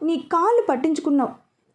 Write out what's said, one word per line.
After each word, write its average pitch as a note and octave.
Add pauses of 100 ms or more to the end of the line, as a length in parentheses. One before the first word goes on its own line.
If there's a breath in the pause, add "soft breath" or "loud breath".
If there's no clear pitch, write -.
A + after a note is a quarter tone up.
నీ E4
కాళ్ళు G#4
పట్టించుకున్నావు. C#4+ (280)